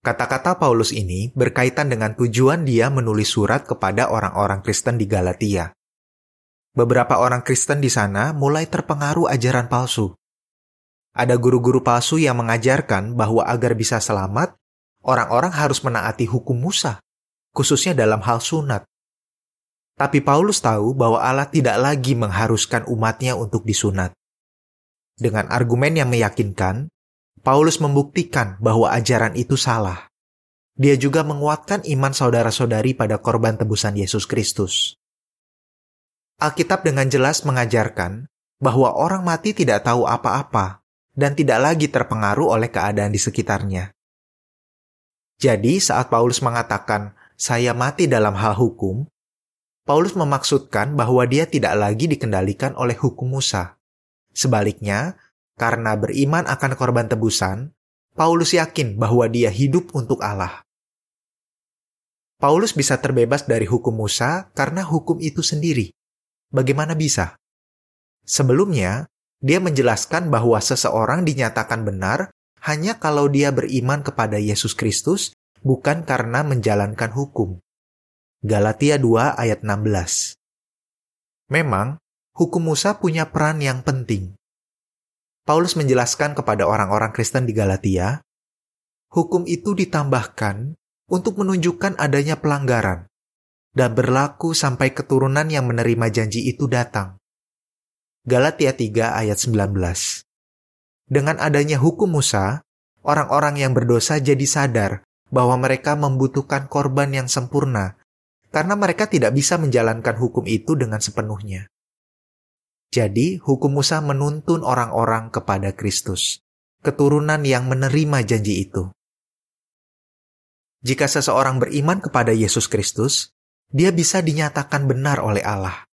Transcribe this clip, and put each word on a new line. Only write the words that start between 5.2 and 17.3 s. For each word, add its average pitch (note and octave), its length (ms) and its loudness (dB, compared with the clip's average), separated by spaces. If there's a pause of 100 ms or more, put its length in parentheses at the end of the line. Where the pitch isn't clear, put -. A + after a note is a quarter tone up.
Beberapa A#2+ 480 4
orang B2 160 2
Kristen C#3 400 -2
di C#3 80 2
sana A2 480 0
mulai D3 320 0
terpengaruh D3+ 640 -2
ajaran B2 400 0
palsu. A#2+ 400 -2 (1040)
Ada B2 240 2
guru-guru B2 400 4
palsu B2 400 2
yang C#3 160 2
mengajarkan A#2 800 0
bahwa A2+ 320 2
agar A#2+ 320 0
bisa A2 240 -2
selamat, G2+ 560 -2 (480)
orang-orang B2+ 480 0
harus D3 240 0
menaati A#2 480 -2
hukum A#2+ 320 -2
Musa, C3 400 -2 (560)